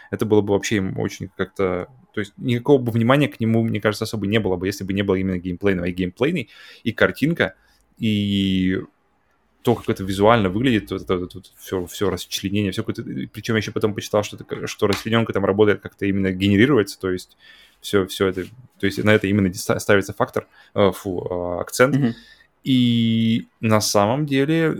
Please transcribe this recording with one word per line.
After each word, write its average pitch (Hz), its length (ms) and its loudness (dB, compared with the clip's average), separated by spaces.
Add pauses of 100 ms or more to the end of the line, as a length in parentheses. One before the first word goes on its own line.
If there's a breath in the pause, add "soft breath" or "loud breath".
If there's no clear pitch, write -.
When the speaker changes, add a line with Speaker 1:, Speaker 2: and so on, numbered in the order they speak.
(120)
Speaker 1:
это 107 140 -4
было 104 160 4
бы 101 120 -2
вообще 101 240 -2
им 95 220 -4
очень 98 380 -6
как-то... 92 500 -4 (260)
То 110 80 -6
есть - 160 -10
никакого 127 440 2
бы 117 100 0
внимания 123 380 4
к - 100 -14
нему, 113 240 2
мне 110 180 -2
кажется, 107 240 -2
особо 101 220 -6
не 110 120 2
было 92 180 0
бы, 92 100 -4
если 98 180 -6
бы 95 80 -4
не 101 100 0
было 98 120 2
именно 95 220 -2
геймплейного. 90 500 -2
И 92 60 -4
геймплейный, 113 560 -4 (340 soft breath)
и 113 80 -2
картинка, 104 640 0 (420)
и 98 840 0 (800)
то, 120 120 2
как - 140 -8
это 98 140 -4
визуально 98 460 2
выглядит, 107 420 0
вот 95 120 -6
это 92 140 -2
вот, 90 180 -8
вот - 220 -20
всё, 92 300 -6
всё 98 220 -4
расчленение, 98 640 -4
всё 110 120 -6
какое-то, - 260 -8
и - 180 -8
причём 110 280 -6
я 107 60 2
ещё 107 120 -8
потом 107 200 -2
почитал, 104 300 -2
что 101 140 -12
это, 117 300 -10
что - 200 -2
расчленёнка 110 460 -2
там 98 120 -2
работает, 98 360 4
как-то - 240 -8
именно 95 260 0
генерируется, 101 680 4
то 95 120 -4
есть - 260 -10 (440 soft breath)
всё, 98 260 2
всё 98 200 -2
это... 92 180 -4 (340)
То 98 80 -2
есть 95 160 -2
на 107 100 4
это 107 140 2
именно 98 260 2
ста-, - 260 -4
ставится 98 340 2
фактор, - 340 -4 (280 soft breath)
э, 101 180 4
фу, - 360 -8
э, 87 320 -4
акцент. 135 360 2
Speaker 2:
Мгм. 117 180 0 (480 loud breath)
Speaker 1:
И 117 840 2 (140)
на 110 200 2
самом 113 440 0
деле 151 540 0